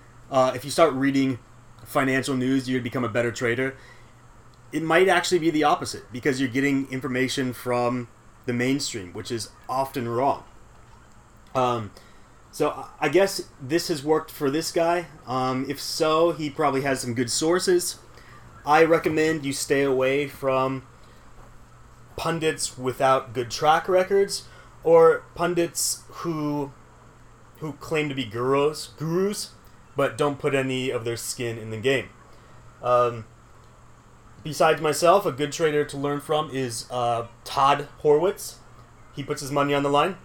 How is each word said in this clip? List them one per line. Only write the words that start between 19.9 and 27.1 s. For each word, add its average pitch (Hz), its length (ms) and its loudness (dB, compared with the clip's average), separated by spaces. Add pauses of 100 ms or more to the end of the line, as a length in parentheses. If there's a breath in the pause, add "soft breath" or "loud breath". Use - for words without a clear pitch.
from 131 580 -2 (1300 soft breath)
pundits 160 640 -4
without 131 540 0
good 120 180 -4
track 160 380 2
records, 190 600 2 (340 loud breath)
or 165 420 8 (100)
pundits 170 760 -2
who, 147 640 -4 (880)